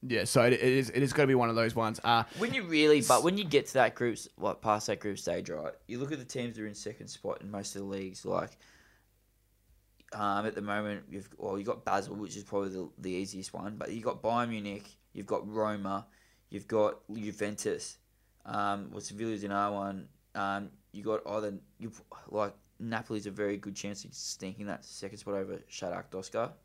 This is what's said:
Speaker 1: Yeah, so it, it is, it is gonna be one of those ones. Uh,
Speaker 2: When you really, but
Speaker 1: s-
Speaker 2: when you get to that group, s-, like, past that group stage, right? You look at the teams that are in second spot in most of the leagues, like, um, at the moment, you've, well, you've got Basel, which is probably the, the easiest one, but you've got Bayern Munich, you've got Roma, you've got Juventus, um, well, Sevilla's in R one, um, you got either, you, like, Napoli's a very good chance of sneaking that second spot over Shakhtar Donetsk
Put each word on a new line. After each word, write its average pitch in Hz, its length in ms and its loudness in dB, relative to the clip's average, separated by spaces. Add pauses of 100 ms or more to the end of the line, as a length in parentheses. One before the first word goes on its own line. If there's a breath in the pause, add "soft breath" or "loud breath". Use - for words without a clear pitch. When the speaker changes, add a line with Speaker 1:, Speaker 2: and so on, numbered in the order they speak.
Speaker 1:
Yeah, 113 220 2
so 123 180 6
it, 120 120 8
it - 60 2
is, 131 300 4
it 113 120 2
is 135 100 2
gonna 143 160 6
be 135 80 8
one 120 120 4
of 113 80 0
those 113 200 2
ones. 113 260 0
Uh, 117 220 6 (140)
Speaker 2:
When 233 160 0
you 254 100 0
really, 151 380 8
but 127 160 8
Speaker 1:
s- 113 40 4
Speaker 2:
when 175 160 4
you 208 60 0
get 147 240 4
to - 60 -12
that 123 200 6
group, 120 200 0
s-, - 220 -12
like, 95 240 -2
past 107 280 2
that 101 120 0
group 101 180 -4
stage, 90 300 -4
right? 78 240 -6 (140)
You 120 140 -8
look 139 120 -4
at 147 60 -4
the 127 60 -10
teams 120 320 -6
that 110 60 -8
are 107 40 -6
in 104 80 -10
second 107 340 -10
spot - 320 -6
in 98 120 -10
most 101 240 -6
of 98 60 -6
the 98 60 -6
leagues, 98 380 -8
like, 92 240 0 (1600 soft breath)
um, 104 340 0
at 110 80 -2
the 101 80 -4
moment, 104 480 -2
you've, 98 180 -10 (100)
well, 98 200 -4
you've 101 80 -6
got - 180 -4
Basel, 98 300 0
which 101 220 -8
is 101 80 -12
probably 98 240 -2
the, 92 200 -6 (100)
the 92 120 -6
easiest 95 420 -6
one, 92 240 -8
but - 140 -6
you've 110 140 -8
got - 180 -4
Bayern 117 280 2
Munich, 104 340 -6 (280)
you've 98 140 -10
got 101 220 -2
Roma, 104 580 -2 (440 soft breath)
you've 101 180 -10
got 107 300 4 (140)
Juventus, 104 840 -4 (480)
um, 101 460 -2
well, 95 80 -10
Sevilla's 104 420 -6
in 101 80 -4
R 101 220 2
one, 98 340 -4 (300)
um, 98 320 -2 (240)
you 101 100 -12
got 107 240 0
either, 104 280 -4 (260)
you, 113 100 -8 (380)
like, 104 260 -2 (240)
Napoli's 113 480 -4
a 98 60 -6
very 101 240 -2
good 98 180 -8
chance 101 300 -8
of - 100 -18
sneaking 98 520 -8
that 98 180 -8
second 101 340 -12
spot 101 160 -6
over 95 240 -4 (100)
Shakhtar 90 440 -6
Donetsk 92 220 -8 (300)